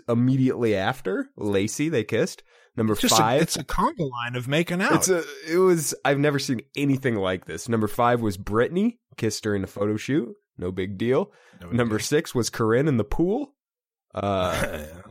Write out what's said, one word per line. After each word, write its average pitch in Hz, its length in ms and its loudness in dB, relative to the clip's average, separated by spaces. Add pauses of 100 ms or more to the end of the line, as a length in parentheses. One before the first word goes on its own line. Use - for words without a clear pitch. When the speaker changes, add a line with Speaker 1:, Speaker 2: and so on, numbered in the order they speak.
Speaker 1:
immediately 120 680 4
after. 156 600 -2
Lacey, 104 540 0
they 127 140 0
kissed. 117 380 -2 (340)
Number 110 180 0
Speaker 2:
It's 98 80 0
just 220 160 4
Speaker 1:
five. 113 220 4
Speaker 2:
a, 160 40 4
it's - 140 -2
a 165 60 -8
conga 214 460 -2
line 120 260 -8
of 123 120 -4
making 170 340 0
out. 247 120 2
Speaker 1:
It's - 160 2
a, 175 140 2 (280)
it 170 60 2
was, 180 360 4 (120)
I've 139 140 2
never 143 200 2
seen 131 220 -4 (140)
anything 135 400 0
like 95 300 -2
this. 80 220 -10
Number 110 200 2
five 120 340 2
was 104 160 -2
Brittany, 123 640 0 (180)
kissed 110 260 -2
during 101 180 0
the 95 60 -4
photo 104 300 -2
shoot. 120 360 -2 (240)
No 90 140 -4
big 95 260 -6
deal. 127 340 0 (280)
Speaker 2:
No 87 100 -16
big 117 80 -2
Speaker 1:
Number 117 200 0
Speaker 2:
deal. 104 80 -2
Speaker 1:
six 147 300 0
was 117 160 0
Corinne 120 360 2
in 139 100 2
the 110 60 2
pool. 202 500 -2 (640)
Uh, 95 440 0
Speaker 2:
<laughs> - 40 -2
Yeah, 76 220 -6 (260)